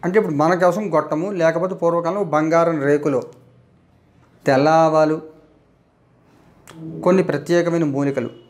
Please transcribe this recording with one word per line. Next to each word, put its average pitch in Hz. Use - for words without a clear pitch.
అంటే 185
ఇప్పుడు 185
మన 156
కోసం 180
గొట్టము, 156
లేకపోతే 170
పూర్వకాలంలో 170
బంగారం 160
రేకులో 143
తెల్ల 139
ఆవాలు, 156
కొన్ని 185
ప్రత్యేకమైన 165
మూలికలు 139